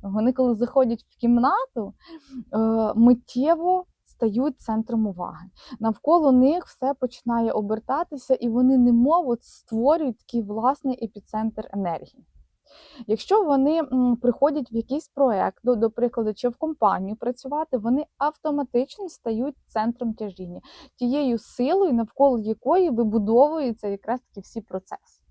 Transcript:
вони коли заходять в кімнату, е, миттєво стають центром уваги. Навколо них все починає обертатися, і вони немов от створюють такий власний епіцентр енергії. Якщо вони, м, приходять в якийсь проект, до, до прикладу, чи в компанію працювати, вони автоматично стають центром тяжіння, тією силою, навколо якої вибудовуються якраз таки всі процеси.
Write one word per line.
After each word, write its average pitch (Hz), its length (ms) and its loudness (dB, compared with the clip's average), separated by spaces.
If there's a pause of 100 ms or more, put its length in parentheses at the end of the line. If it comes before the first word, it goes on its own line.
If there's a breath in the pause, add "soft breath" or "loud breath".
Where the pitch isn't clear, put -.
вони 214 300 -2
коли 254 220 2
заходять 233 540 0
в - 120 -20
кімнату, 240 720 0 (580 loud breath)
е, 220 440 0
миттєво 311 880 2 (200)
стають 240 560 -4
центром 220 460 -2
уваги. 175 400 -10 (340 loud breath)
Навколо 294 520 2
них 269 340 4
все 269 280 -6
починає 233 580 -4
обертатися, 254 840 -4
і 240 140 -4
вони 254 300 4
немов 247 500 4
от 240 160 -4
створюють 254 760 -2
такий - 240 -6
власний 233 600 -4
епіцентр 220 680 -8
енергії. 185 540 -8 (800 loud breath)
Якщо 370 360 0
вони, 294 360 2
м, 247 380 0
приходять 269 560 0
в - 20 -16
якийсь 254 340 -4
проект, 196 560 0
до, 247 120 2
до 220 140 0
прикладу, 226 440 -2
чи 247 140 -4
в 233 80 -6
компанію 208 600 -2
працювати, 269 640 -6
вони 247 280 -2 (120)
автоматично 294 880 -4
стають 240 480 -6 (100)
центром 226 480 -4
тяжіння, 185 460 -12 (360 loud breath)
тією 247 420 0
силою, 330 540 0
навколо 240 460 2
якої 277 520 0
вибудовуються 226 1000 2
якраз 220 320 -6
таки - 200 -18
всі - 200 -12
процеси. - 720 -14